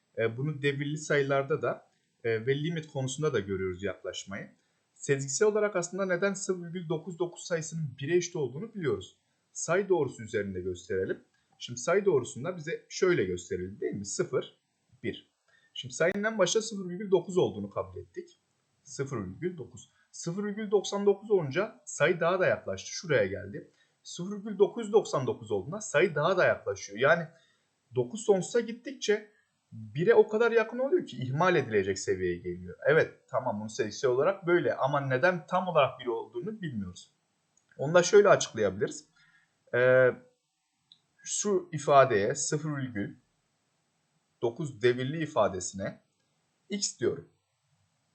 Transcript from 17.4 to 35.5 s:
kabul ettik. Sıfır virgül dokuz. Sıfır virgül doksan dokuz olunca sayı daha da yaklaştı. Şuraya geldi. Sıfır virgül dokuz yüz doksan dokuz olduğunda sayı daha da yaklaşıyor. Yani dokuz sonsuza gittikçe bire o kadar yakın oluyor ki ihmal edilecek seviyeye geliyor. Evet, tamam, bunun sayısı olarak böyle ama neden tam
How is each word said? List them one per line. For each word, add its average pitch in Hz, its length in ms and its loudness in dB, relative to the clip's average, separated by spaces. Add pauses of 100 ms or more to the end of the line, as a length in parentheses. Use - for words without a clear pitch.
kabul 92 320 -8
ettik. - 400 -16 (420)
Sıfır 131 340 -8
virgül 110 400 -8
dokuz. - 340 -18 (200)
Sıfır 180 320 -6
virgül 208 280 -6
doksan 202 340 0
dokuz 202 260 2
olunca 180 540 0
sayı 165 340 2
daha 175 200 2
da 175 80 4
yaklaştı. 98 440 -2
Şuraya 131 340 2
geldi. 95 460 -8 (320)
Sıfır 196 340 -8
virgül 202 200 -8
dokuz 202 280 4
yüz 208 80 0
doksan 165 340 2
dokuz 107 240 -4
olduğunda 113 300 -4
sayı 160 340 2
daha 165 220 2
da 170 80 4
yaklaşıyor. 101 540 -2
Yani 156 280 4 (680)
dokuz 123 260 -2
sonsuza 196 380 2
gittikçe 220 720 -4 (400)
bire 113 420 2
o 214 140 8
kadar 220 240 2
yakın 233 280 2
oluyor 277 260 2
ki - 120 -14
ihmal 156 380 2
edilecek 104 440 2
seviyeye 92 380 0
geliyor. 90 400 -8 (100)
Evet, 143 320 4 (100)
tamam, - 300 -2
bunun 110 80 -8
sayısı 110 440 -2
olarak 160 360 0
böyle 165 280 4
ama 139 260 0
neden 143 460 0
tam 185 200 -2